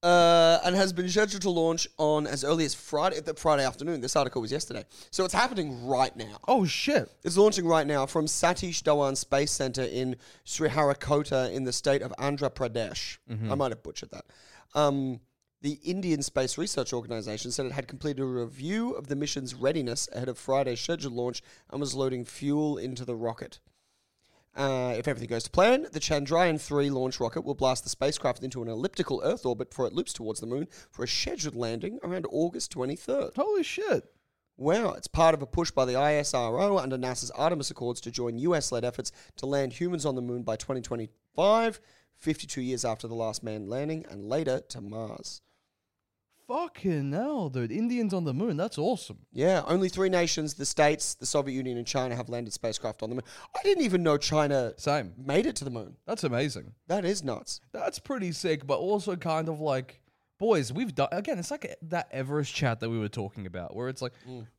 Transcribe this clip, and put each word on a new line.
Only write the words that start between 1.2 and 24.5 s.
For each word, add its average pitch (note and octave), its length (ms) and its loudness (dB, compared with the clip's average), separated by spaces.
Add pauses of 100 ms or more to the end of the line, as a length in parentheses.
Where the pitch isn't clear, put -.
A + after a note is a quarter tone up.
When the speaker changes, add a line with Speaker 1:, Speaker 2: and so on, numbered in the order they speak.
Speaker 1:
to G3 80 2
launch E3 380 2 (100)
on D3+ 300 4
as C#3 160 -4
early D#3+ 200 4
as C#3 100 0
Friday, D3+ 460 0
the D#3 140 -6
Friday D3 320 4
afternoon. C#3+ 340 -2
This B2 160 -2
article C3+ 260 2
was A2+ 100 -4
yesterday. - 340 -6 (260)
So F#3 140 0
it's F#3 80 -2
happening F#3 520 0
right C3 300 2
now. G#2+ 220 -10 (100)
Speaker 2:
Oh, A3+ 180 6
shit. B3+ 440 2 (140)
Speaker 1:
It's E3 120 0
launching G3+ 300 8
right D#3+ 200 6
now D3 200 2
from D#3+ 220 0
Satish F3 560 0
Dhawan C#3+ 340 4
Space C#3+ 340 2
Center C3 320 -2
in B2+ 320 -2 (300)
Sriharikota C#3 1040 2
in C3 120 -2
the B2 100 -2
state C#3+ 300 2
of A#2+ 160 -8
Andhra C#3 340 -2
Pradesh. A#2 640 -4 (120)
Speaker 2:
Mm-hmm. A2 220 -2
Speaker 1:
I C3+ 40 0
might C3+ 160 2
have A2+ 120 -10
butchered - 280 -12
that. - 140 -16 (500)
Um, C#3 440 2 (420)
the C#3+ 220 -4
Indian F3 380 0
Space C3+ 380 -2
Research D3 340 -2
Organization A2+ 580 -6
said C3 140 -2
it B2 60 -4
had C3+ 160 -6
completed C#3 340 -4
a C3+ 40 0
review C3+ 680 -2
of C#3+ 160 -8
the C#3 80 -4
mission's C#3 400 -4
readiness B2+ 580 0
ahead B2+ 160 -4
of A#2+ 80 -6
Friday's C3 420 0
scheduled D3+ 340 -4
launch A#2+ 280 -4 (300)
and C#3+ 100 -6
was C3 140 -4
loading C3 280 0
fuel C#3+ 540 0
into B2 260 -6
the A#2+ 120 -4
rocket. A#2 440 -6 (960)